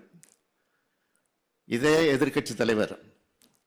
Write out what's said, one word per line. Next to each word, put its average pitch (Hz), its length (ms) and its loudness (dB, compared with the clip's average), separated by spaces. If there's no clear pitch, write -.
இதே 131 260 2
எதிர்க்கட்சி 139 420 -2
தலைவர் 107 400 -2